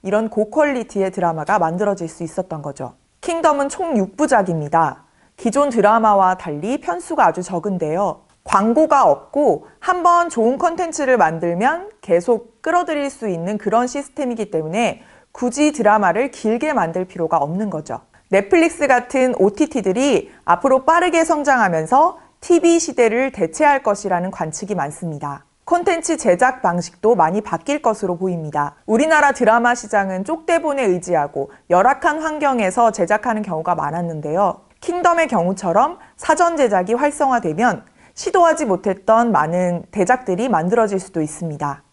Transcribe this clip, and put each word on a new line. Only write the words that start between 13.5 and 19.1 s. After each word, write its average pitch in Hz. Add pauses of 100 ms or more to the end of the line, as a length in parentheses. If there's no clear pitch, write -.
그런 226
시스템이기 254
때문에 165 (300)
굳이 285
드라마를 208
길게 240
만들 185
필요가 170
없는 175
거죠. 151 (300)
넷플릭스 302
같은 254